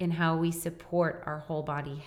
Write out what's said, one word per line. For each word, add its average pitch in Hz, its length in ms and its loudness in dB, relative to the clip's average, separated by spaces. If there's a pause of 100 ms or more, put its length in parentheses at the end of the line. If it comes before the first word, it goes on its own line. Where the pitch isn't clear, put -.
in 175 100 2
how 165 240 4
we 170 160 4
support 165 760 0
our 151 140 -4
whole 151 240 -4
body 143 440 -4